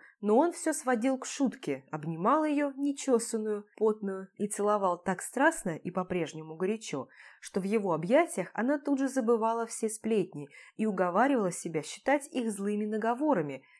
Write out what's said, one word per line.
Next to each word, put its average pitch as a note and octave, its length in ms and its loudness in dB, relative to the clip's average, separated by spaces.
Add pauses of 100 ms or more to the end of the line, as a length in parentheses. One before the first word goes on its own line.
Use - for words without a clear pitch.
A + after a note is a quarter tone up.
(220)
но G#3 160 6
он E4 160 4
все - 180 -2
сводил C4 460 0
к C4 80 -8
шутке, C#3+ 640 -2
обнимал E3 540 0
ее, D4 320 0
нечесанную, A3+ 880 0 (100)
потную, G3+ 640 0
и G3+ 100 -2
целовал G3+ 500 2
так F3+ 240 -4
страстно C4 540 0
и - 160 -8
по-прежнему D#3+ 640 -4
горячо, F#3 540 -4 (320)
что - 180 -4
в F3+ 40 -4
его G3 300 0
объятиях G3 600 2
она C4+ 260 0
тут C#4+ 200 0
же C4+ 100 0
забывала A3+ 560 2
все A3+ 240 -4
сплетни G#3+ 580 -2 (300)
и A3 80 0
уговаривала G3 640 2
себя D#3+ 320 -4
считать C#4+ 480 -2
их A#3 180 -2
злыми G#3 360 -2
наговорами, A3 760 0 (180)